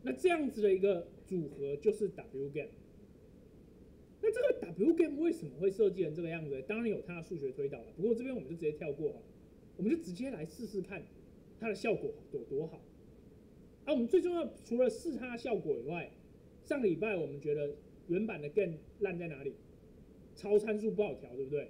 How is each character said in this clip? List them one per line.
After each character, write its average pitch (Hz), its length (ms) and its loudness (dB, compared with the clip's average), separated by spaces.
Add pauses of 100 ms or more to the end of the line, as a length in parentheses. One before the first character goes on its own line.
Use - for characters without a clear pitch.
那 262 80 -2
这 359 160 2
样 311 200 4
子 208 140 -2
的 196 100 6
一 190 60 4
个 185 300 2 (180)
组 170 220 -2
合 139 260 -4
就 202 160 2
是 208 200 -2
W 139 400 -8
gen。 147 180 -6 (1500)
那 440 80 4
这 494 100 -2
个 - 200 4
W 185 340 4
gen 285 240 4
为 330 140 4
什 - 120 -6
么 135 140 -10
会 190 100 4
设 196 220 4
计 180 140 0
成 151 100 -2
这 170 80 -6
个 165 60 -4
样 160 200 -6
子？ 135 200 -4
当 214 100 -2
然 233 100 0
有 160 140 -2
它 175 140 -8
的 165 80 -8
数 180 120 -8
学 139 140 -4
推 139 180 -4
导 135 100 -6
了， 113 80 -14 (100)
不 165 80 -2
过 233 100 4
这 247 80 -2
边 262 100 -6
我 233 60 -4
们 135 100 -10
就 165 60 -8
直 165 60 -10
接 151 100 2
跳 151 220 -6
过 147 220 -2
哈， - 80 -16 (540)
我 170 60 -4
们 214 80 2
就 330 100 2
直 185 120 -10
接 247 180 -6
来 160 160 -8
试 - 180 -12
试 196 160 -4
看 185 220 -8 (560)
它 226 100 -2
的 202 60 0
效 226 180 0
果 143 220 -2 (160)
有 120 140 -6
多 151 240 -4
好。 - 120 -14 (1040)
啊， 285 80 0
我 277 60 4
们 233 80 2
最 339 160 6
重 349 100 2
要 320 220 -2 (100)
除 233 160 0
了 247 80 8
试 285 280 -2
它 247 160 -6
的 233 60 -8
效 240 180 -2
果 143 200 0
以 117 120 -6
外， 170 200 -4 (540)
上 285 180 -2
个 226 60 2
礼 170 80 6
拜 202 220 0
我 156 100 -2
们 139 140 -8
觉 147 120 0
得 147 220 0 (320)
原 185 180 0
版 196 160 -6
的 147 100 -8
gen 180 240 2 (260)
烂 185 180 0
在 170 80 -6
哪 139 160 -10
里？ 139 120 -6 (840)
超 208 200 4
参 214 220 4
数 214 140 2
不 202 100 2
好 156 120 2
调， 123 200 -14
对 135 100 -4
不 135 60 -8
对？ 143 200 -2